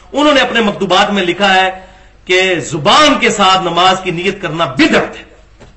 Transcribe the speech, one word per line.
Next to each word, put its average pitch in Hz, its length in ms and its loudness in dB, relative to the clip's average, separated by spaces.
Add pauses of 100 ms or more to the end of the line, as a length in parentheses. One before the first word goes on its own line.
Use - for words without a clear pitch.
(140)
उन्होंने 285 280 2
अपने 226 200 -2
मकतूबात 196 500 0
में 196 120 -2
लिखा 175 240 -2
है 190 240 2 (560)
कि 185 280 0
जुबान 233 640 2
के 233 100 0
साथ 190 340 2
नमाज 180 380 0
की 180 100 -6
नीयत 180 300 -4
करना 165 240 -4
बिदअत 151 500 -2
है, - 120 -20 (500)